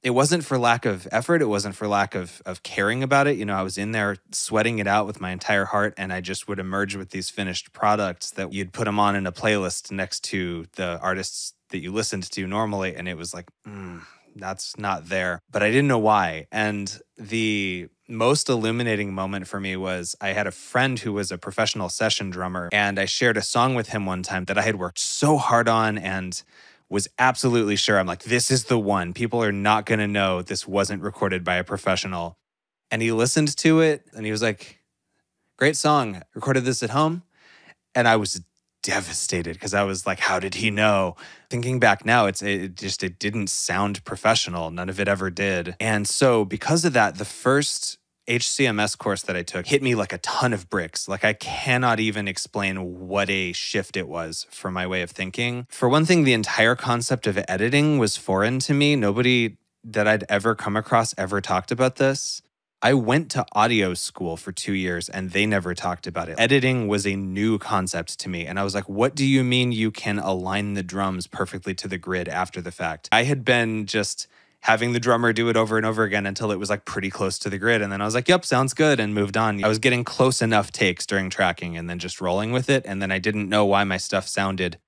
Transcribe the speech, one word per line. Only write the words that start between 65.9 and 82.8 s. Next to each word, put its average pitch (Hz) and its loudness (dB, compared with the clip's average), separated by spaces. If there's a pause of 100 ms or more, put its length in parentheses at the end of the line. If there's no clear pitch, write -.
about 85 -6
it. 80 -10
Editing 123 2
was 101 0
a 98 0
new 98 0
concept 92 -2
to 98 -8
me. 85 -6
And 90 -6
I 98 0
was 98 -4
like, 98 -4
"What 113 0
do 143 0
you 135 4
mean 123 2
you 110 0
can 104 -4
align 95 -2
the 98 -4
drums 92 -4
perfectly 95 -6
to - -10
the 95 -6
grid 90 -4
after 90 -4
the 85 -10
fact?" 82 -8
I 113 6
had 135 -2
been 113 2
just - -4 (360)
having 113 2
the 120 0
drummer 117 4
do 117 2
it 113 2
over 110 2
and 110 2
over 110 0
again 101 -2
until 104 -2
it 92 -2
was, 101 -4
like, 101 -2
pretty 95 -4
close 95 -2
to - -6
the 98 -6
grid. 110 2
And 98 -4
then 98 -6
I 104 -2
was 110 -2
like, 123 0
"Yep, 180 4
sounds 131 2
good," 151 4
and 104 0
moved 101 0
on. 107 2
I 107 6
was 107 2
getting 123 2
close 127 2
enough 110 2
takes 92 0
during 95 -2
tracking 87 -2
and 85 -8
then 87 -6
just 90 -10
rolling 95 0
with 127 0
it. 135 4